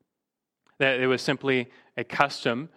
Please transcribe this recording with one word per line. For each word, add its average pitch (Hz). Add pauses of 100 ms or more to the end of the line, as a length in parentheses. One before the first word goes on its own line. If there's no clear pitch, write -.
(800)
That 135
it 131
was 127
simply 131 (280)
a 120
custom 139